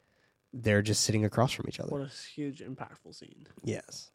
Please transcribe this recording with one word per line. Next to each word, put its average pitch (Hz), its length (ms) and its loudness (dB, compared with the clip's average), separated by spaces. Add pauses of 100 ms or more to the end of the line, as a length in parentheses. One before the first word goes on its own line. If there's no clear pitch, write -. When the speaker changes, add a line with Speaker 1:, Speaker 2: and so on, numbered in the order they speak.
(520)
Speaker 1:
they're 107 300 6
just 104 220 2
sitting 107 200 4
across 113 280 4
from - 160 -4
each - 100 -10
other. - 120 -6
Speaker 2:
What 143 120 -4
a 131 80 -10 (240)
huge, 143 260 -8
impactful - 540 -14
scene. - 320 -20 (160)
Speaker 1:
Yes. - 520 -8